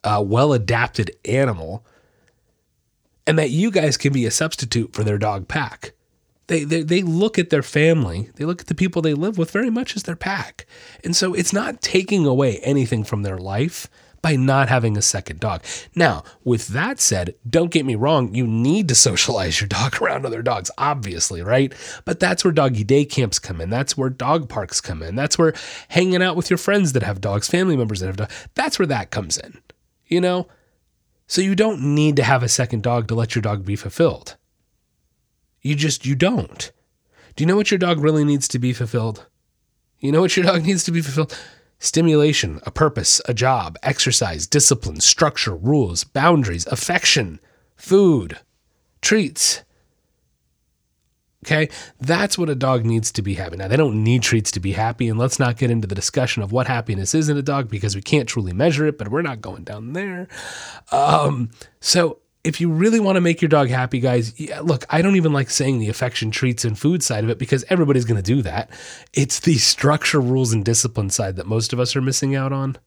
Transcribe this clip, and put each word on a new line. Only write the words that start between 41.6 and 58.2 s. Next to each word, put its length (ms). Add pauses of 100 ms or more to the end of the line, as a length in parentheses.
Stimulation, 840
a 80
purpose, 540
a 80
job, 500
exercise, 640
discipline, 540
structure, 520
rules, 520
boundaries, 600
affection, 760 (340)
food, 640 (640)
treats. 600 (1800)
Okay? 220 (320)
That's 380
what 120
a 60
dog 300
needs 260
to 100
be 120
happy. 240
Now, 100
they 80
don't 300
need 180
treats 280
to 100
be 100
happy, 380
and 100
let's 180
not 200
get 120
into 160
the 100
discussion 480
of 100
what 140
happiness 460
is 140
in 80
a 60
dog 280
because 240
we 80
can't 280